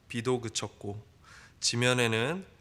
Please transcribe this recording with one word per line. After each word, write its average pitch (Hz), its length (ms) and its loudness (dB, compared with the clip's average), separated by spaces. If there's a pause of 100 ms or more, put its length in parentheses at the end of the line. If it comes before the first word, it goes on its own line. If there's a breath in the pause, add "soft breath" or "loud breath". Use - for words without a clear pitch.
비도 120 340 -2
그쳤고 107 640 -8 (560 loud breath)
지면에는 123 840 2 (160)